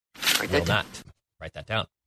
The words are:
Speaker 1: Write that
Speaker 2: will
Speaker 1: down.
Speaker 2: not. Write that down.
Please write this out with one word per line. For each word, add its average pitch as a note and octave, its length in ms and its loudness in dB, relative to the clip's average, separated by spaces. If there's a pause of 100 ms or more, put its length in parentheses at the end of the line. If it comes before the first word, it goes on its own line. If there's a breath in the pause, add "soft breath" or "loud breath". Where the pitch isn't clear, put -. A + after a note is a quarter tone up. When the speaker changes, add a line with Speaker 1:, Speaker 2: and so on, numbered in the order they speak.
(400)
Speaker 1:
Write - 100 -2
that F2+ 100 4
Speaker 2:
will E2+ 60 2
Speaker 1:
down. F#2+ 100 4 (100)
Speaker 2:
not. - 180 -16 (380)
Write E2 120 -10
that D#2 120 -12
down. - 220 -2 (200)